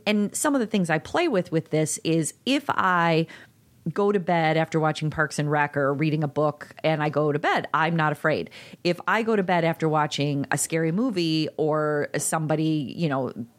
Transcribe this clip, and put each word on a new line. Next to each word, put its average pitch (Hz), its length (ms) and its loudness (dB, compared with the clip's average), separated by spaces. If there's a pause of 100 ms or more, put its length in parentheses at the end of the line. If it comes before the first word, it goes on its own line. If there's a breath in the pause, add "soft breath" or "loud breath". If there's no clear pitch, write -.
and 208 300 0
some 302 180 0
of 277 60 2
the 214 80 -2
things 180 220 0
I 160 100 4
play 339 300 0
with, 185 220 0
with 156 200 -2
this 156 320 0
is 160 300 0 (120)
if 277 240 0
I 170 560 2 (680 loud breath)
go 202 200 2
to 202 60 2
bed 160 360 2
after 160 240 0
watching 156 300 0
Parks 151 300 -2
and 147 120 0
Rec 147 240 0
or 139 180 2
reading 156 300 0
a 147 40 0
book 147 420 -2 (160)
and 156 180 2
I 151 60 0
go 147 240 0
to 147 60 0
bed, 311 340 -2
I'm 160 240 0
not 151 160 2
afraid. 139 360 -2 (360 loud breath)
If 175 120 0 (120)
I 214 140 2
go 220 120 0
to 202 80 2
bed 175 220 2
after 160 240 0
watching 147 640 0
a 151 60 0
scary 160 360 0
movie 175 640 0
or 151 500 0 (100)
somebody, 156 800 -2
you 165 140 -2
know, 131 240 -2 (260)